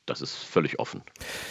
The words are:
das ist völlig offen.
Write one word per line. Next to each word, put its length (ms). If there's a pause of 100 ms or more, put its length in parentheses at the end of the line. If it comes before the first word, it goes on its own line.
das 160
ist 160
völlig 420
offen. 240 (480)